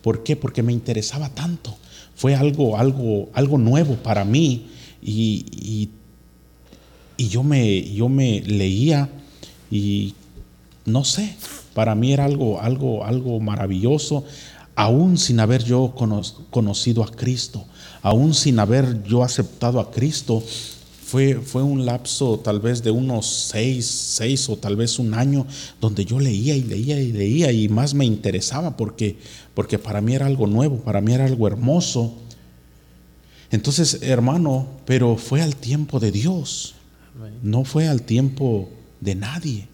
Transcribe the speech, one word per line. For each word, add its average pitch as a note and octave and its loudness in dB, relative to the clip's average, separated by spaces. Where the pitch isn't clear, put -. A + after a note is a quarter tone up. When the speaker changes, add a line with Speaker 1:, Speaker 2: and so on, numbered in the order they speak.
Speaker 1:
¿Por A2+ 0
qué? D3+ -2
Porque B2 -4
me A#2+ 2
interesaba A#2+ -4
tanto. C#3 -8
Fue C#3 2
algo, C#3 2
algo, A#2 0
algo C#3 2
nuevo C3 4
para G2+ 0
mí B2 2
y, G#2+ 0
y, G#2+ -6
y A#2+ 0
yo A#2 0
me, A#2 2
yo A2+ 0
me C3 2
leía G#2+ 2
y G2+ -2
no A#2 2
sé, G#3 -4
para A2 0
mí A#2+ 2
era C#3 2
algo, B2+ -2
algo, A#2 -2
algo A#2+ -2
maravilloso, G#2 0
aún D3 4
sin A#2 2
haber A#2 2
yo B2 2
cono-, G#2+ 0
conocido A2+ 0
a G2+ -2
Cristo, A#2 -6
aún B2+ 4
sin C3 4
haber A#2 2
yo A#2+ 2
aceptado B2 -2
a - -6
Cristo. D3 0
Fue, C3+ 2
fue - -4
un C3+ 0
lapso A#2+ -2
tal G#2 -2
vez A#2 -2
de A2+ 0
unos A#2+ 0
seis, A#2+ -2
seis - -2
o G#2+ -2
tal G2+ -4
vez A2+ 0
un A2 0
año, C3+ 2
donde G2+ 0
yo A#2 -2
leía C3+ 2
y C3 0
leía A#2+ -2
y A#2+ 0
leía A#2+ 2
y G#2+ 2
más C3+ 2
me C#3 4
interesaba A#2+ -2
porque, G#2 -4
porque A2 -2
para G#2 -4
mí A#2 2
era C3+ 0
algo C3+ 2
nuevo, C3 2
para G2+ -2
mí A2 2
era C3+ 2
algo B2 2
hermoso. A#2+ 0
Entonces, C#3 0
hermano, C3 2
pero A#2+ 4
fue C3+ 0
al D3+ 0
tiempo C#3 -2
de G#2+ 2
Dios, C#3 -4
Speaker 2:
Amén. G#2+ -16
Speaker 1:
no A2+ 0
fue D#3 0
al C3+ 0
tiempo B2+ 0
de G2+ -2
nadie. A2+ -6